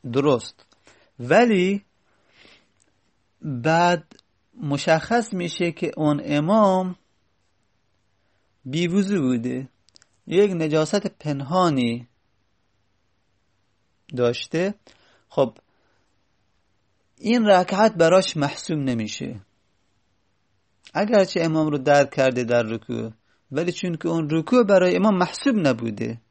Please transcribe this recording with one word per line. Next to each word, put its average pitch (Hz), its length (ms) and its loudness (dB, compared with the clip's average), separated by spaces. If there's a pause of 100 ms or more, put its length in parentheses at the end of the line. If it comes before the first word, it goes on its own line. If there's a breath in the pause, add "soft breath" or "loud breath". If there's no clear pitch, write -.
(120)
درست، 135 540 -2 (520 soft breath)
ولی 196 680 2 (1600 soft breath)
بعد 160 760 0 (460)
مشخص 185 720 0
می‌شه 175 400 -4
که 160 240 -6
اون 147 280 0
امام 185 720 0 (1700)
بیوضو 175 560 -2
بوده، 127 480 -4 (580)
یک 196 240 2
نجاست 160 560 -2
پنهانی 135 1000 -2 (2000)
داشته. 139 580 -2 (540 soft breath)
خب - 240 -2 (1700)
این 226 280 0
رکعت 202 480 4
براش 175 420 4
محسوب 147 420 -4
نمیشه، 120 600 -6 (1500)
اگرچه 196 480 2
امام 160 260 0
رو 147 100 -2
درک 143 320 4
کرده 127 340 0
در 120 180 2
رکوع، 113 480 -6 (420)
ولی 170 200 -4
چون 175 240 -6
که 165 120 -6
اون 165 220 -2
رکوع 165 340 2
برای 185 320 4
امام 196 220 2
محسوب 214 380 -2
نبوده 117 640 -2 (100)